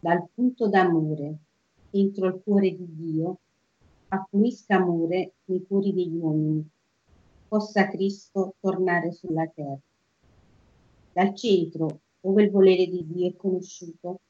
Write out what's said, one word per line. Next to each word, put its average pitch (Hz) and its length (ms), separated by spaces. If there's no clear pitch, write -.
Dal 175 300
punto 247 360
d'amore 156 680
entro 196 380
il 185 140
cuore 196 280
di 175 180
Dio, 165 500
affluisca 202 680
amore 175 560
nei 185 220
cuori 196 260
degli 170 240
uomini, 156 500
possa 208 400
Cristo 196 720
tornare 175 520
sulla 160 340
terra. 139 320
Dal 196 220
centro, 160 680
ove 196 220
il 196 60
volere 190 360
di 170 200
Dio 180 220
è 180 80
conosciuto 185 920